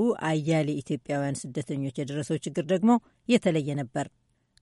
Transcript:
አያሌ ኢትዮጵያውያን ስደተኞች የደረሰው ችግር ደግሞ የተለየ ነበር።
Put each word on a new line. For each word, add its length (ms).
አያሌ 540
ኢትዮጵያውያን 600
ስደተኞች 580
የደረሰው 440
ችግር 240
ደግሞ 260
የተለየ 460
ነበር። 320